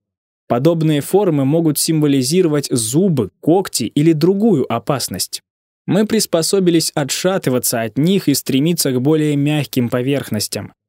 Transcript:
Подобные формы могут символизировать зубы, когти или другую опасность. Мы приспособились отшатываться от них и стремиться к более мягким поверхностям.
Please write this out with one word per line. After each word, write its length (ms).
Подобные 500
формы 460
могут 320
символизировать 920
зубы, 600
когти 460
или 260
другую 600
опасность. 720
Мы 200
приспособились 880
отшатываться 880
от 160
них 300
и 80
стремиться 560
к 100
более 340
мягким 540
поверхностям. 840